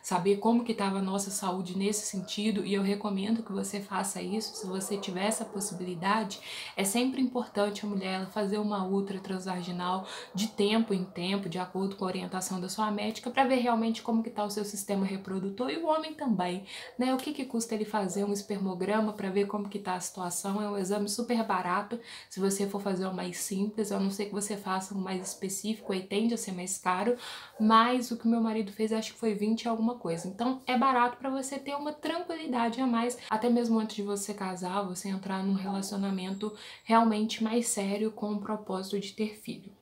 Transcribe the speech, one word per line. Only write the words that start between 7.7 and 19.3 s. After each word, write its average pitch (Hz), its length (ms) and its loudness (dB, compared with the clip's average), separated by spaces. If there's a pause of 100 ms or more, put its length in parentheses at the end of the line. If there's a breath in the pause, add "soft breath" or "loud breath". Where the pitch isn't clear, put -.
a 208 40 -2
mulher 190 260 -2
ela 190 120 -2
fazer 202 320 0
uma 208 280 0
ultra 196 340 0
transvaginal 185 840 -2 (280 loud breath)
de 202 140 2
tempo 220 440 4
em 185 120 2
tempo, 190 440 -2
de 170 100 -4
acordo 190 380 -2
com - 80 -2
a 185 40 0
orientação 185 520 -4
da 185 80 -4
sua 214 220 0
médica, 214 400 -2
pra 269 140 6
ver 262 120 4
realmente 226 460 2
como 226 200 2
que - 80 -4
tá 208 140 -2
o 208 60 -4
seu 208 140 -2
sistema 202 400 -2
reprodutor 196 640 -4
e 311 60 -2
o 330 100 -2
homem 311 280 2
também, 190 500 0 (340 loud breath)
né? 262 160 2
O 262 40 0
que 294 140 -4
que 277 120 -4
custa 226 300 -2
ele 214 100 0
fazer 202 400 0
um 202 80 0
espermograma 202 800 0
pra 196 180 -4